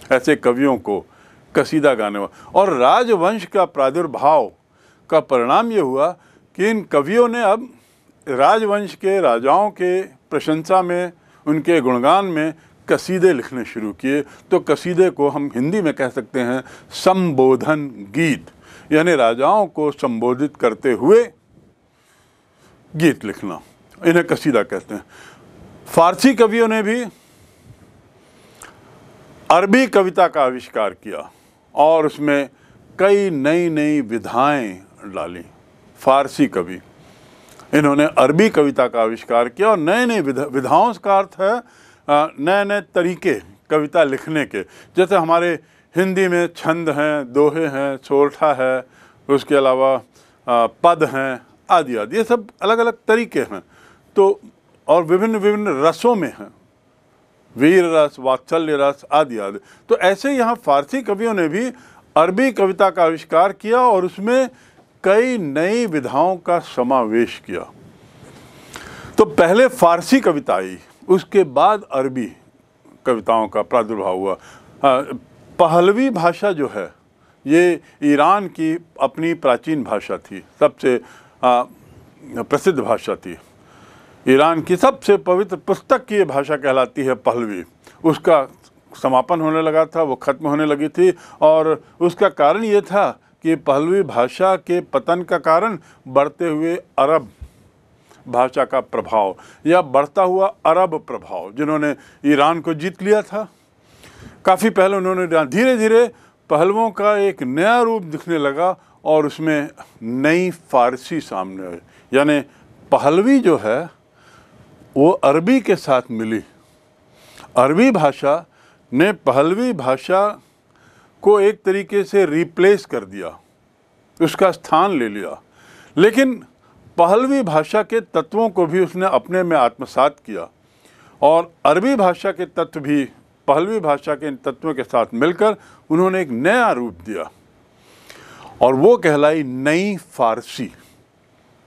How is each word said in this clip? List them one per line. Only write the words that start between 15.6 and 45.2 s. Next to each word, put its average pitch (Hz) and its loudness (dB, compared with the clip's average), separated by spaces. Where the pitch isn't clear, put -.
में 151 -2
कह 131 -4
सकते 123 -6
हैं 123 -4
संबोधन 147 2
गीत, 107 -4
यानी 160 4
राजाओं 139 2
को 151 -4
संबोधित 127 -4
करते 120 0
हुए 190 4
गीत 151 0
लिखना, 95 -10
इन्हें 170 2
कसीदा 135 0
कहते 101 -10
हैं। - -12
फारसी 185 2
कवियों 226 2
ने 220 0
भी 233 -4
अरबी 196 4
कविता 185 2
का 143 0
आविष्कार 117 -4
किया 87 -12
और 156 4
उसमें 143 -2
कई 196 2
नई-नई 151 -2
विधाएं 113 -2
डाली। 87 -10
फारसी 135 0
कवि, 90 -6
इन्होंने 147 2
अरबी 156 2
कविता 139 0
का 117 -2
आविष्कार 117 -2
किया 190 -2
और 208 2
नए-नए 220 0
विधा-, 135 -4
विधाओं 139 0
का 196 0
अर्थ 196 -6
है, 208 -2
अ, 147 0
नए-नए 202 -2
तरीके 175 -2
कविता 156 0
लिखने 139 -4
के। 98 -8
जैसे 185 2
हमारे 170 0